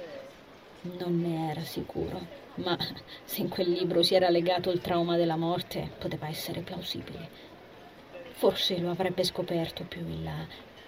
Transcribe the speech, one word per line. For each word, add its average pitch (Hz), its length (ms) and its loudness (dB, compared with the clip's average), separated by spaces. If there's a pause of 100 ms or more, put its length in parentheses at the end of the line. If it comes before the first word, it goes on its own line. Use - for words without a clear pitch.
(960)
Non 175 240 2
ne 160 300 0
era 160 120 -4
sicuro, - 800 -4 (120)
ma 175 220 0 (460)
se - 180 -4
in 175 80 2
quel 180 200 2
libro 175 340 4
si 185 120 6
era 185 140 8
legato 175 420 4
il 175 100 2
trauma 170 340 4
della 170 220 4
morte, 170 600 0
poteva 160 300 -4
essere 165 340 -6
plausibile. 165 680 -8 (1000)
Forse 190 480 2
lo 175 120 0
avrebbe 180 320 2
scoperto 175 600 -2
più 170 180 -8
in 165 220 -6
là, 160 220 -6 (420)